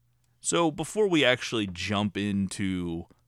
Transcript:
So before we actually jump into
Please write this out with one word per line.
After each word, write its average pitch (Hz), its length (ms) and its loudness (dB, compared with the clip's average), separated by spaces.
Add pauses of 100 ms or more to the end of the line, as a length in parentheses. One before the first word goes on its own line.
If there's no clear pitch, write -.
(400)
So 165 320 2
before 202 360 0
we 156 180 4
actually 120 420 2
jump 98 500 -2
into 95 880 -2 (220)